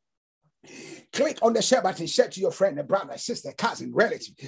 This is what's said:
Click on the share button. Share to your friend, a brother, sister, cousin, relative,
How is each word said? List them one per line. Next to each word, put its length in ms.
Click 300
on 100
the 100
share 200
button. 240
Share 220
to 120
your 100
friend, 280
a 60
brother, 340
sister, 380
cousin, 380
relative, 400